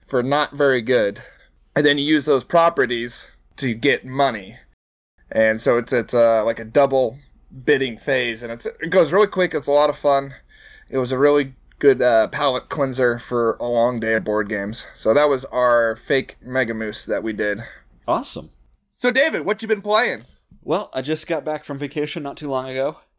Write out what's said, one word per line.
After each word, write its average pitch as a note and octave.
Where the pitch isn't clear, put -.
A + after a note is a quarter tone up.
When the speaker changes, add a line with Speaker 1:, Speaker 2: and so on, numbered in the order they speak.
Speaker 1:
for B2+
not C#3
very C#3
good. A2
And D3+
then C#3+
you C#3+
use D3
those C3+
properties C3
to B2+
get A#2+
money. B2+
And A2
so B2
it's, A#2+
it's, A#2
uh, A2+
like, A2+
a A2+
double C3
bidding C3
phase, A#2+
and A2+
it's, A#2
it -
goes E3+
really G#3
quick. F#3
It's C#3+
a D3+
lot D3
of C#3+
fun. C#3
It B2+
was B2+
a B2+
really C#3+
good, C3
uh, A#2
palate C3
cleanser B2+
for A#2
a A#2+
long A#2+
day A2
of G2+
board G#2
games. G#2
So A2
that D3
was C3
our A#2+
fake -
Mega B2
Moose A2
that G2+
we A2
did. G#2
Speaker 2:
Awesome. D#3
Speaker 1:
So, B3
David, A#3+
what G#3
you G#3+
been G#3
playing? G#3
Speaker 2:
Well, E3
I C3
just D3+
got D#3
back D3+
from C#3
vacation D3
not C#3
too D3
long C3
ago, C3